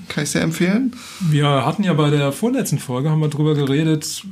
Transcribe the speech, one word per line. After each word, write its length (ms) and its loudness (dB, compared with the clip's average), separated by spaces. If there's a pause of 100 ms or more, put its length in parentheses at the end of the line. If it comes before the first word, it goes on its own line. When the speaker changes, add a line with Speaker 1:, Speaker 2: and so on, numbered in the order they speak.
Speaker 1:
kann 160 -4
ich 60 -4
sehr 120 0
empfehlen. 500 0 (280)
Speaker 2:
Wir 460 2
hatten 160 0
ja 100 2
bei 180 4
der 220 2
vorletzten 460 -2
Folge, 320 -2
haben 100 2
wir 80 2
drüber 260 2
geredet, 760 0